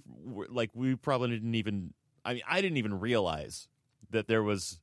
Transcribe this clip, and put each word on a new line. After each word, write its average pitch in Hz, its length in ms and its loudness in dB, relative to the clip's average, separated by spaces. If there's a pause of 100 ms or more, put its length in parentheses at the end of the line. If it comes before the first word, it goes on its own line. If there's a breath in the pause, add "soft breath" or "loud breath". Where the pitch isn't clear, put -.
were, 95 420 -12
like, 117 260 -2
we 131 200 0
probably 127 360 0
didn't 113 240 0
even, 101 380 -2 (320)
I 123 100 -2
mean, 120 140 -4
I 175 120 2
didn't 175 180 2
even 104 220 0
realize 95 680 0 (420)
that 110 180 0
there 110 140 6
was 101 400 -2